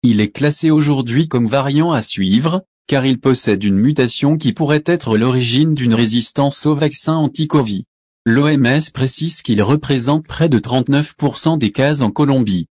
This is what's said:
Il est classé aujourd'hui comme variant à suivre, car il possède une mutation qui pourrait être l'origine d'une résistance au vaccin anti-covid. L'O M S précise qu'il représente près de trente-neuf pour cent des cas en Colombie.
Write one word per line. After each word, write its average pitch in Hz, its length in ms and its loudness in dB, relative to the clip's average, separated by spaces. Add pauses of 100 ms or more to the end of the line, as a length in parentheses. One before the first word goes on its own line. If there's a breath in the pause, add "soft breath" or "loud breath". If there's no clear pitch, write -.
Il 110 180 2
est 104 120 0
classé 147 400 0
aujourd'hui 143 560 0
comme 120 200 0
variant 139 440 0
à 127 100 0
suivre, 131 640 0 (240)
car 135 180 0
il 131 140 0
possède 110 440 0
une 98 140 2
mutation 139 600 0
qui 143 160 0
pourrait 151 320 0
être 165 320 0
l'origine 127 580 2
d'une 123 180 0
résistance 120 720 -2
au 151 100 2
vaccin 151 400 -2
anti-covid. 147 680 -2 (420)
L'O 131 220 2
M 147 180 2
S 143 240 0
précise 147 540 -6
qu'il 107 180 0
représente 143 640 0
près 165 240 -2
de 120 100 2
trente-neuf 131 540 -2
pour 139 240 -4
cent 160 200 0
des 117 140 0
cas 143 300 0
en 110 80 2
Colombie. 117 600 0